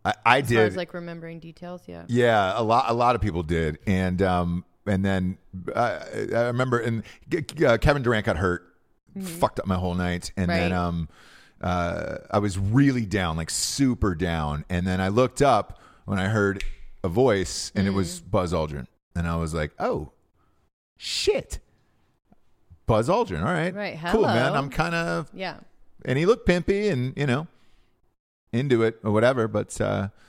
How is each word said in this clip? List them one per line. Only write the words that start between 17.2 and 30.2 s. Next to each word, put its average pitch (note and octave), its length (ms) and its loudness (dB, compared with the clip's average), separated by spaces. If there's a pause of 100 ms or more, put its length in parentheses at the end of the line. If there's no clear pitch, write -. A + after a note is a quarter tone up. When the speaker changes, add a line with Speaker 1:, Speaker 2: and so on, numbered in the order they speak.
Speaker 1:
and G2 100 2
it G2 60 0
was F#2 280 -2
Speaker 2:
Mm. F2+ 120 -16
Speaker 1:
Buzz F2+ 200 0
Aldrin. D2+ 340 -4 (300)
And E2+ 120 -2
I E2+ 80 -2
was E2 180 -4
like, D2+ 240 -2
"Oh, F3+ 320 -4 (880)
shit. - 640 -4 (1300)
Buzz A#2 220 2
Aldrin, F#3+ 300 0
all A#2 140 -2
right. F3 220 -2
Speaker 2:
Right, G3 240 -8 (120)
Speaker 1:
Cool, A3 120 4
man. G3 240 4
Speaker 2:
hello. C#3 120 0
Speaker 1:
I'm C#3 120 -2
kinda" E3+ 600 -2
Speaker 2:
Yeah. F#3 280 -10 (440)
Speaker 1:
and C3 140 0
he E3 80 2
looked A#3 200 2
pimpy G3 460 2
and, B2+ 240 -2
you C#3 100 0
know, C3+ 200 0 (1080)
into B2 300 2
it A2 200 0
or G#2+ 100 -2
whatever. A#2 360 4
But, G#2 320 -4
uh, G2+ 280 -2 (200)